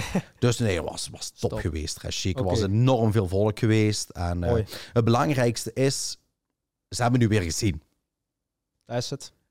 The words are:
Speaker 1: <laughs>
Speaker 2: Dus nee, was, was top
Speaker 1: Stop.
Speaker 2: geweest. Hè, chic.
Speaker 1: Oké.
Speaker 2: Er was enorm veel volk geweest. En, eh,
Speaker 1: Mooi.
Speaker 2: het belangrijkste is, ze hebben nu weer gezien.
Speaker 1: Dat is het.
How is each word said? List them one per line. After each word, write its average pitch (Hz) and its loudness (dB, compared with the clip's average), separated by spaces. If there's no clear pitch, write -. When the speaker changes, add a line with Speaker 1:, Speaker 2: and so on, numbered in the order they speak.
Speaker 1:
<laughs> - -4
Speaker 2:
Dus 123 2
nee, 92 0
was, - -8
was - -12
top - -4
Speaker 1:
Stop. 110 -6
Speaker 2:
geweest. 78 -4
Hè, - -8
chic. - -4
Speaker 1:
Oké. 98 -2
Speaker 2:
Er 90 2
was - 2
enorm 113 2
veel 98 2
volk 101 0
geweest. 107 2
En, 87 -4
eh, 120 0
Speaker 1:
Mooi. 113 2
Speaker 2:
het 117 2
belangrijkste 120 2
is, - -2
ze - -6
hebben 123 4
nu 113 6
weer 104 4
gezien. 85 -2
Speaker 1:
Dat 117 -8
is 123 -6
het. - -12